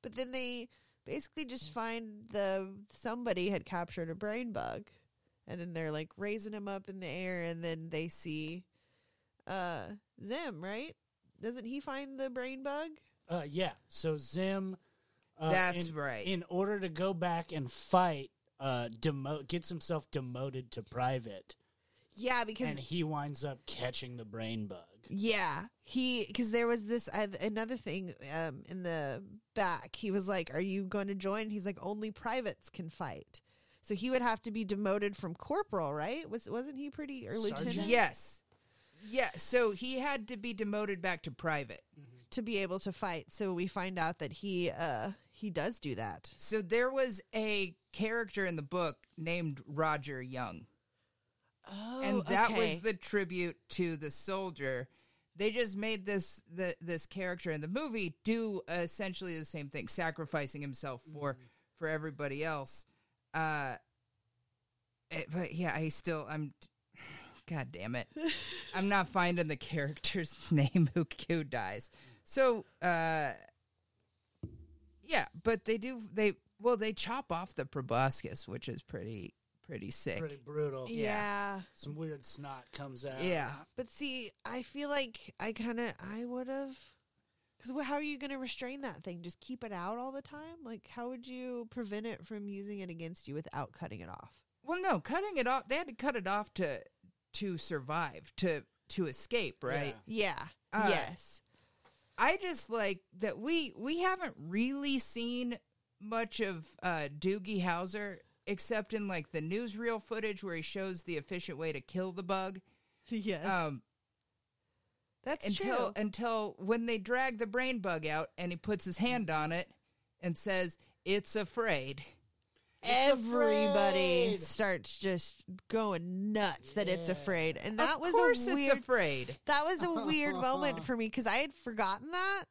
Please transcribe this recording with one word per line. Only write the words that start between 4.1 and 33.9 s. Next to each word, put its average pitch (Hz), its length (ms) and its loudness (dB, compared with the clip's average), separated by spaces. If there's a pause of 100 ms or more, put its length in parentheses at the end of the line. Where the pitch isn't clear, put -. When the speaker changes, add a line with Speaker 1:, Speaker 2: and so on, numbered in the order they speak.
Speaker 1:
a 165 40 -4
brain 214 380 -4
bug. 98 320 -4 (640)
And 180 120 -8
then 175 140 -8
they're, 165 200 -2
like, 156 260 -4
raising 208 340 -4
him 208 160 -6
up 196 220 -6
in 190 100 -10
the 180 80 -6
air, 180 340 -2
and 170 220 -4
then 165 240 -4
they 160 200 -2
see, 156 560 -4 (840)
uh, 175 400 -2 (380)
Zim, 233 380 -6
right? 214 320 -6 (460)
Doesn't 240 240 -6
he 254 160 -4
find 269 400 -6
the 269 80 0
brain 254 340 -4
bug? 294 280 -2 (400)
Speaker 2:
Uh, 170 180 0
yeah. 170 220 0 (180)
So 156 300 0
Zim, 190 580 0 (640)
uh, 156 100 4
Speaker 3:
That's 175 380 6
Speaker 2:
in, 160 60 -8
Speaker 3:
right. 139 320 -2
Speaker 2:
in 180 240 0
order 196 300 2
to 185 100 -2
go 180 240 2
back 170 380 0
and 139 200 -2
fight, 170 580 6 (300)
uh, 127 280 2 (120)
demo-, 143 420 0
gets 170 280 -2
himself 165 400 -2
demoted 127 600 -4
to 117 100 -6
private. 123 720 -2 (600)
Speaker 1:
Yeah, 247 300 2
because 220 260 0
Speaker 2:
And - 100 -2
he 156 240 0
winds 147 400 -2
up 139 220 -6
catching 123 520 -4
the 117 60 -10
brain 110 420 -4
bug. 92 140 -10 (280)
Speaker 1:
Yeah, 196 580 2 (180)
he, 254 520 2
'cause 233 140 4
there 233 160 4
was 233 200 2
this, 226 220 0
uh, 208 200 0 (120)
another 220 380 -2
thing, 175 360 -4 (220)
um, 160 320 -2
in 185 140 -6
the 160 420 -2 (300)
back. 180 420 2
He 214 140 -2
was 190 180 2
like, 185 240 0
"Are 151 80 0
you 190 240 0
going 196 240 -2
to 202 60 -2
join?" 202 340 0
He's 208 160 -4
like, 196 160 -2
"Only 214 300 -4
privates 226 580 -4
can 165 220 -8
fight." - 500 -8 (400)
So - 140 -2